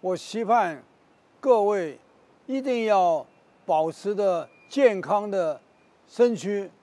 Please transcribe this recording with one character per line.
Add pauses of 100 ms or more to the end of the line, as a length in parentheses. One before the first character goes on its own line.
我
期
盼 (560)
各
位 (500)
一
定
要 (400)
保
持
着 (200)
健
康
的 (480)
身
躯 (140)